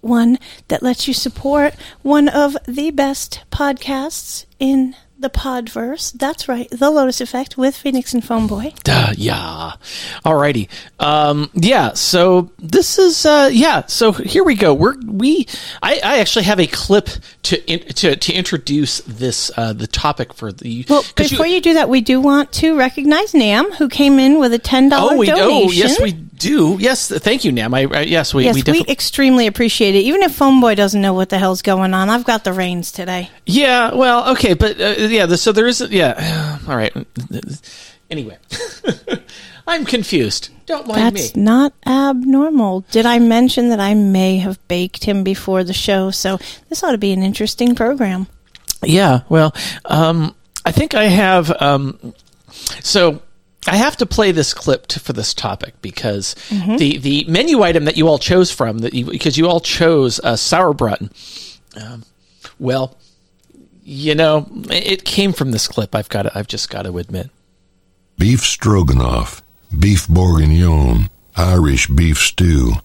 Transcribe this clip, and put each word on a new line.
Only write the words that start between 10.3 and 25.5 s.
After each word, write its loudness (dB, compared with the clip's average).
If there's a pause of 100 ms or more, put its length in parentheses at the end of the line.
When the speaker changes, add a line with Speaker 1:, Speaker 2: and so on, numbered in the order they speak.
Speaker 2:
Um, 0
yeah, 2
so 2
this -2
is, 4
uh, 4
yeah, 2
so 0
here 0
we 4
go. 4
We're, 2
we, 0 (360)
I, -2
I 0
actually 0
have 2
a 2
clip 0 (320)
to -4
in-, -4 (160)
to, 2
to -4
introduce -4
this, -6
uh, -4
the -8
topic -4
for -12
the -10
Speaker 1:
Well, 4 (120)
Speaker 2:
'cause 0
you -4
Speaker 1:
before 0
you 0
do 2
that, 2
we 4
do 2
want 2
to 0
recognize 0
Nam, 2
who -2
came 4
in 6
with 2
a 0
ten 4
dollar 4
Speaker 2:
Oh, 4
we, 4
Speaker 1:
donation. 4